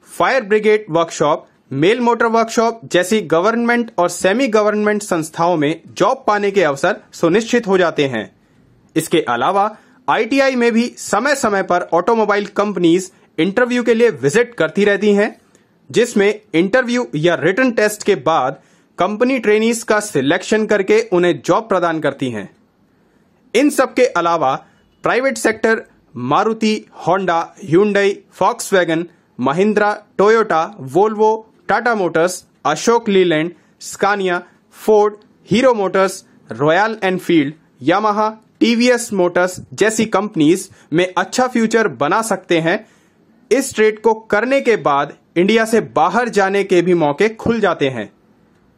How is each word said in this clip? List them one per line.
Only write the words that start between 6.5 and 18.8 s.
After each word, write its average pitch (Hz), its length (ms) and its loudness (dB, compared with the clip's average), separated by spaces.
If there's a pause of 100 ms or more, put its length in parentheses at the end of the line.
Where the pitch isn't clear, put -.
के 190 120 2
अवसर 156 340 0 (160)
सुनिश्चित 226 540 0
हो 190 100 2
जाते 156 300 0
हैं। 110 280 -6 (600)
इसके 160 260 0
अलावा 190 560 -2 (320)
आईटीआई 262 460 0
में 233 160 2
भी 226 260 -2
समय-समय 220 640 -2
पर 180 180 0
ऑटोमोबाइल 202 640 0
कंपनीज 185 680 0 (280)
इंटरव्यू 240 440 0
के 233 100 2
लिए 226 160 4
विजिट 170 460 -2
करती 208 300 0
रहती 202 280 2
हैं, 202 280 0 (500)
जिसमें 214 500 0 (120)
इंटरव्यू 240 600 0
या 165 200 2
रिटन 190 360 0
टेस्ट 214 320 -2
के 196 120 2
बाद 135 460 -2 (360)